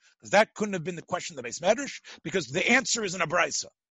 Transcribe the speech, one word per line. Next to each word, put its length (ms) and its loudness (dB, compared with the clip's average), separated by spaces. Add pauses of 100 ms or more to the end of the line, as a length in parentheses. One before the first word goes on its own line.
(220)
'Cause 100 -20
that 220 6
couldn't 200 -4
have 120 -4
been 100 -6
the 60 -12
question 360 -6
of 60 -8
the 60 -8
Beis 100 -10
Medrash, 400 0 (240)
because 240 -2
the 240 -2
answer 320 2
is 100 -4
in 80 -6
a 60 0
Brisa. 400 0 (280)